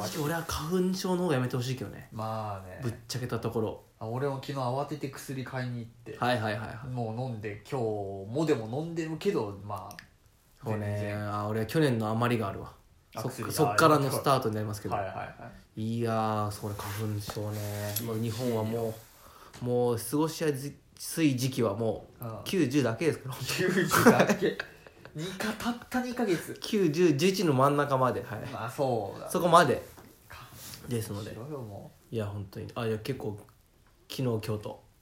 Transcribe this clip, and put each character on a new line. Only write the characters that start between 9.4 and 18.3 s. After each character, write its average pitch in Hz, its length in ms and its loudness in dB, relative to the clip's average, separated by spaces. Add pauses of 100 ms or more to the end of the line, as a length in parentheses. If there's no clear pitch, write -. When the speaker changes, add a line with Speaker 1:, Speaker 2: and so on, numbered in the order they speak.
Speaker 2:
ま 101 260 -8
あ、 - 60 -16 (680)
Speaker 1:
そ 113 80 0
う 104 60 -2
ね。 104 220 -2
Speaker 2:
全 104 80 -2
然。 104 260 -4
Speaker 1:
あ、 104 140 -2
俺 110 120 0
は 107 60 -2
去 160 140 2
年 127 180 4
の 107 120 0
余 117 260 2
り 107 40 2
が 98 60 -2
あ 95 60 -4
る 90 80 -8
わ。 - 120 -12 (440)
Speaker 2:
あ、 110 60 -6
Speaker 1:
そ 131 60 -2
っ-、 - 40 -8
Speaker 2:
薬。 123 200 -6
Speaker 1:
そ 156 120 4
っ - 100 4
か 165 140 8
ら 151 100 8
の 139 100 2
ス 123 140 0
タ 135 160 6
ー - 20 -2
ト 117 100 0
に 107 40 0
な 107 60 0
り 107 80 -2
ま - 60 -4
す - 80 -10
け 104 60 -4
ど。 117 60 -4
Speaker 2:
は 104 80 0
い - 40 -4
は 90 60 -8
い - 40 -10
は 101 340 -10 (260)
い。 110 60 -4
Speaker 1:
い 113 180 -2
や 113 120 0
ー、 107 400 0
そ 107 160 -6
れ 104 80 -6
花 107 360 -4
粉 104 80 -2
症 104 300 -6
ね。 104 500 -4
Speaker 2:
い 117 40 -6
い - 20 -6
Speaker 1:
も 113 80 -2
う 110 60 -2
日 113 100 0